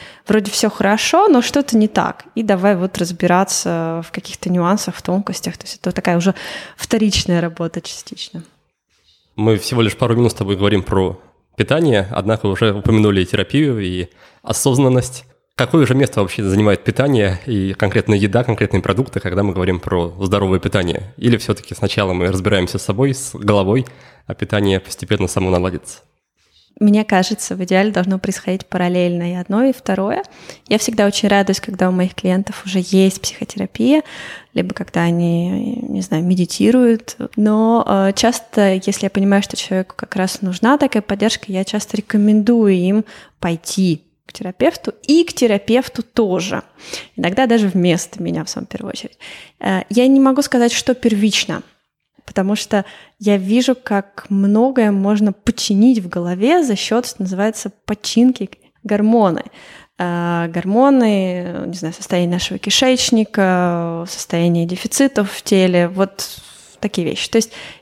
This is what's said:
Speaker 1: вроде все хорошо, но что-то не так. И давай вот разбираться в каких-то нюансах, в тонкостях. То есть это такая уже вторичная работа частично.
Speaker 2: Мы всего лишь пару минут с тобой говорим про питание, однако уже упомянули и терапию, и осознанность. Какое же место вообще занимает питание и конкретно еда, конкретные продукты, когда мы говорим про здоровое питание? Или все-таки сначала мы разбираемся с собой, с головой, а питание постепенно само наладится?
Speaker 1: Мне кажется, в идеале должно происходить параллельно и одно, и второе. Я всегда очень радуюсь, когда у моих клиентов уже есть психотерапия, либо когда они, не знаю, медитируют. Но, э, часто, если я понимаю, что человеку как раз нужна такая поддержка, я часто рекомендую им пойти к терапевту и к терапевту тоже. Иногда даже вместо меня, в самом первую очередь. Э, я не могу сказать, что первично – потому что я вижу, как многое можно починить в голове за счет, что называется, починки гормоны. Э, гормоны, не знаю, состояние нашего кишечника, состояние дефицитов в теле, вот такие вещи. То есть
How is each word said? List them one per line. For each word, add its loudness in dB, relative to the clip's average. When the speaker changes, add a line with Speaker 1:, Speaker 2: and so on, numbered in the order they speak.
Speaker 1:
вроде 0
все 0
хорошо, 2
но 6
что-то 0
не 4
так. -2
И -4
давай 2
вот -4
разбираться 0
в -20
каких-то -10
нюансах, 0
в -16
тонкостях. -4
То -18
есть -14
это -4
такая 0
уже 2
вторичная 0
работа -6
частично. -16
Speaker 2:
Мы 2
всего -2
лишь 0
пару 2
минут 4
с -8
тобой -2
говорим 2
про 0
питание, 2
однако -2
уже 0
упомянули 4
и 0
терапию, 0
и -4
осознанность. 0
Какое 4
же 2
место 0
вообще -2
занимает 2
питание 0
и -2
конкретно 0
еда, 2
конкретные 0
продукты, -2
когда -2
мы 0
говорим -2
про -2
здоровое 0
питание? -4
Или 2
все-таки -6
сначала -2
мы -2
разбираемся -2
с -8
собой, -2
с -12
головой, 0
а -8
питание 0
постепенно -4
само -2
наладится? -2
Speaker 1:
Мне 4
кажется, -2
в -6
идеале 0
должно -2
происходить -6
параллельно -2
и -6
одно, -2
и 2
второе. -4
Я 2
всегда 2
очень 2
радуюсь, 2
когда -2
у 0
моих 0
клиентов -2
уже -2
есть 2
психотерапия, -2
либо -4
когда -4
они, 0
не -4
знаю, -2
медитируют. 2
Но, 2
э, 2
часто, 2
если -2
я -2
понимаю, 2
что -8
человеку -4
как -10
раз -2
нужна 2
такая 0
поддержка, -2
я -2
часто -6
рекомендую 4
им 0
пойти -2
к -20
терапевту -2
и 4
к -12
терапевту 0
тоже. -2
Иногда 0
даже 4
вместо 0
меня, -4
в -12
самом -10
первую -10
очередь. -14
Э, -2
я 2
не 6
могу 4
сказать, 2
что 0
первично – 0
потому -2
что -2
я 2
вижу, 2
как -6
многое 2
можно 2
починить 2
в -10
голове 0
за 0
счет, -2
что -8
называется, -4
починки 0
гормоны. 2
Э, -2
гормоны, 2
не -8
знаю, -8
состояние -2
нашего -4
кишечника, 0
состояние 0
дефицитов 0
в -12
теле, 4
вот -4
такие -4
вещи. -6
То 2
есть -2